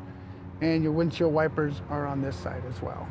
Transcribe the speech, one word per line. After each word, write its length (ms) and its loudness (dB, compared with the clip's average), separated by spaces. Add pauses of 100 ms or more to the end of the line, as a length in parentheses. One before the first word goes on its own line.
(600)
and 220 4
your 100 4
windshield 400 4
wipers 580 2
are 160 0
on 140 -2
this 160 -2
side 320 -4
as 140 -6
well. 280 -6